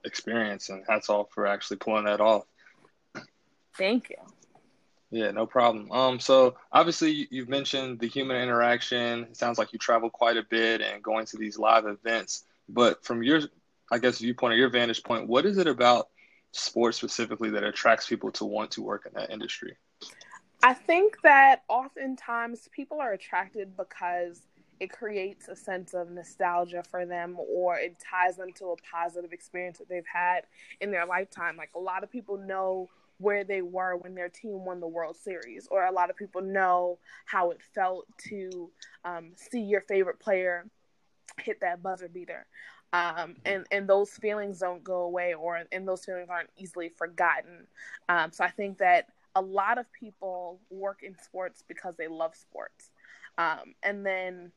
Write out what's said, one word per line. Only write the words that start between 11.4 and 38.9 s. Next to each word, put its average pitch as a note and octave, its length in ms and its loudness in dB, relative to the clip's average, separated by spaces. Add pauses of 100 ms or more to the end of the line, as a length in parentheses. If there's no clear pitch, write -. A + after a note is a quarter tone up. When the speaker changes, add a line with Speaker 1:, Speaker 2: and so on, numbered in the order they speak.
Speaker 1:
live A2 260 6
events. G#2 560 -4 (260)
But A2+ 360 4
from A#2 180 -2
your, D3+ 200 4 (500)
I A#2+ 60 2
guess, B2 200 2
viewpoint A#2+ 360 0
or - 20 6
your B2+ 120 6
vantage A#2 360 0
point, A2+ 240 -2
what C3 180 4
is G3+ 120 2
it E3+ 100 4
about B2 400 6 (440)
sports - 440 0
specifically A2 540 -4
that G#2 140 -2
attracts A2 420 2
people G#2+ 260 -4
to G#2+ 140 -6
want G#2+ 240 -4
to - 100 -10
work G#2 240 -8
in G2+ 80 -18
that G#2 180 -8
industry? - 460 -10 (840)
Speaker 2:
I B3+ 100 8
think F4+ 500 2
that C4+ 460 10
oftentimes A#3+ 1040 -4
people D4+ 260 -10
are B3+ 140 -2
attracted G3 640 -6
because F3 640 -6 (400)
it F#3+ 100 -8
creates G3+ 580 -8
a F#3+ 80 -14
sense F#3 360 -8
of F3 180 -6
nostalgia F3 720 -2
for F3+ 220 -6
them, F3 340 -6
or F3+ 400 0
it F3 200 -6
ties F3+ 380 0
them F#3 180 -14
to F#3 160 -12
a E3+ 60 -4 (140)
positive E3+ 440 -8
experience F3+ 440 -10
that - 100 -20
they've F3 220 -8
had F3+ 360 0 (340)
in G3+ 100 -6
their F3 140 0
lifetime. F3+ 540 -6
Like, D#3 160 -14
a E3+ 60 -10
lot F#3 220 -6
of E3+ 80 -14
people G3+ 280 -10
know F#3+ 500 -4 (300)
where G3+ 260 -2
they G3 160 -4
were F3+ 360 -4
when F3+ 180 -12
their F3+ 160 -8
team G3 340 -12
won F3+ 160 -8
the E3 80 -8
World E3 280 -8
Series, A#2+ 500 -12
or F#3+ 180 2
a F#3 80 0
lot F3+ 160 2
of F#3 80 -6
people G3 240 -10
know F#3 580 0 (280)
how F3+ 240 0
it E3+ 100 -10 (140)
felt F#3 320 -2 (220)
to, F#3 420 -10 (340)